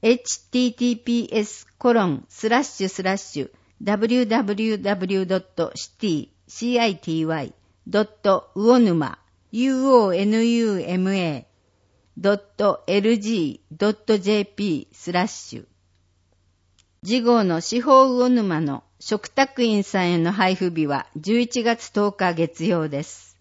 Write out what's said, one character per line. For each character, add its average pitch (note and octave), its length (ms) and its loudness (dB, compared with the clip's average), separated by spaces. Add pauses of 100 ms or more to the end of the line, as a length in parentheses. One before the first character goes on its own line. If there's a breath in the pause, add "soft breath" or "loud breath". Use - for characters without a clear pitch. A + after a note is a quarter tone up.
エ A3+ 100 4
イ B3 80 2
チ - 320 -12
テ B3+ 80 0
ィ B3 160 2
ー - 20 -20
テ B3 80 -2
ィ B3 100 2
ー A#3 80 -18
ピ A#3 280 -2
ー - 40 -4
エ G#3+ 100 0
ス - 200 -18 (120)
コ A#3+ 160 2
ロ A3 120 4
ン D3+ 220 -2
ス - 220 -6
ラ A#3+ 100 2
ッ C#4+ 40 -2
シ - 220 -6
ュ - 40 -2
ス F#3+ 120 -10
ラ F#3 120 0
ッ G3 40 -2
シ - 260 -8
ュ - 80 -12 (300 soft breath)
ダ G3+ 140 -2
ブ G#3+ 120 0
リ B3 160 2
ュ - 20 0
ー - 20 -8
ダ A3+ 160 0
ブ G3+ 120 -2
リ A3 200 -2
ュ G3 40 -6
ー F#3 40 -14
ダ G3 120 0
ブ F#3 120 -6
リ G3 80 -2
ュ F#3+ 80 0
ー - 20 -4
ド F#3 120 0
ッ - 20 0
ト - 360 -6
シ - 220 -16
テ A3 100 -4
ィ D#3 220 -2 (180)
シ A#3+ 260 -6
ー A#3+ 80 2
ア A#3 40 2
イ G3 120 -2
テ - 140 -8
ィ D#3+ 100 -2
ー D#3+ 40 -2
ワ D#3+ 180 -4
イ - 100 -12 (340)
ド G#3 140 0
ッ G#3 80 -2 (120)
ト - 340 0
ウ G#3 140 2
オ B3+ 80 8
ヌ A3 160 4
マ、 D3+ 260 -2 (320)
ユ C4 340 0
ー C4+ 40 2
オ A3 240 6
ー E3+ 40 0
エ G3 80 0
ヌ A3 180 2
ユ A#3 320 2
ー F3 100 -4
エ F3+ 120 -4
ム F#3+ 180 0
エ E3+ 300 -4
ー - 40 -20 (720)
ド G3 120 2
ッ G3+ 80 -4 (160)
ト - 280 0
エ G3 140 2
ル A3+ 180 2
ジ G3+ 440 -4 (100)
ー D#3 60 -20
ド G3+ 140 0
ッ - 20 -2
ト G#3+ 240 0
ジ G3 140 -2
ェ G#3 100 2
ー G3 40 -2
ピ G3+ 460 -4
ー - 40 -20
ス - 180 -10
ラ F3 100 2
ッ G#3 40 -2
シ - 320 -14
ュ。 G#2 60 -20 (1400)
次 A#3 200 -2
号 A#3 240 4
の E3+ 160 0
司 A3+ 200 -4
法 C4 360 6
魚 B3 100 2
沼 G#3 320 2
の C#3+ 240 -4 (160)
嘱 - 320 -6
託 C4+ 320 0
員 G#3+ 220 2
さ F#3+ 160 -2
ん F3 100 0
へ F3 60 2
の E3+ 160 0
配 F#3+ 220 2
布 F3+ 140 -2
日 D#3+ 160 -2
は C#3+ 300 -2
十 F#3+ 240 0
一 A#3+ 240 -2
月 A3+ 280 -2
十 G#3 200 0
日 F#3 220 -2
月 E3 320 -4
曜 E3+ 240 0
で C#3+ 140 -6
す。 - 380 -20